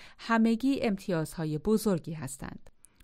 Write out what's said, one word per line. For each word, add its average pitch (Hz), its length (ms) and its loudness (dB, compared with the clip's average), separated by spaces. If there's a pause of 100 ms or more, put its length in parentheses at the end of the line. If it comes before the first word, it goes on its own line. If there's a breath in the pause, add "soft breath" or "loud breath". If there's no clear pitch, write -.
(180 loud breath)
همگی 226 640 2
امتیازهای 160 760 -2
بزرگی 208 540 0
هستند. - 580 -12 (340 soft breath)